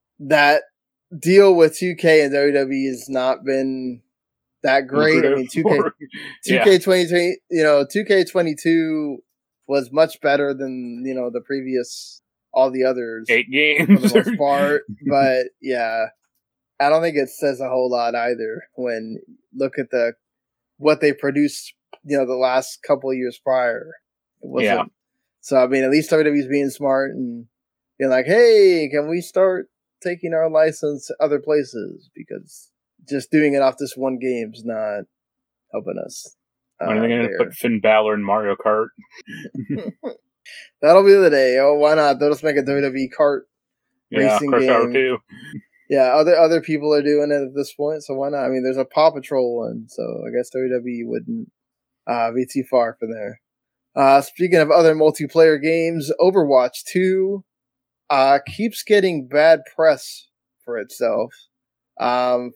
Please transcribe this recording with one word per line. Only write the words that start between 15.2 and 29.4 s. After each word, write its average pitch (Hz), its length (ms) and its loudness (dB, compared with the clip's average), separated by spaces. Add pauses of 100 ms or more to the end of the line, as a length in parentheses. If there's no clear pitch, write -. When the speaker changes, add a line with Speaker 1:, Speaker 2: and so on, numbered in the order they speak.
Speaker 1:
yeah, 113 460 -4 (760)
I 143 100 2
don't 160 120 2
think 165 160 -2
it 135 120 0
says 139 300 -4
a 131 100 -6
whole 127 220 0
lot 117 240 -2
either 117 480 -6 (120)
when 113 440 -8 (360)
look 135 240 -6
at 127 100 -8
the, 117 240 -2 (640)
what 151 240 0
they 147 120 2
produced, 143 600 -4 (300)
you 143 140 -6
know, 131 100 0
the 127 80 -4
last 127 480 -2
couple 135 260 -2
of 131 80 -4
years 127 260 -8
prior. 127 440 -2 (560)
It - 60 -16
wasn't. 131 160 -2 (120)
Speaker 2:
Yeah. 90 60 -2 (580)
Speaker 1:
So, - 160 -2
I 127 100 6
mean, 135 160 0
at 131 60 0
least 151 220 0
W 156 120 4
W 147 200 0
E's 127 60 -10
being 143 200 -2
smart 135 420 -2
and 120 340 -10 (540)
being 135 120 -2
like, 127 140 2
"Hey, 196 640 4
can 147 180 -2
we 175 120 -4
start 185 480 -2 (320)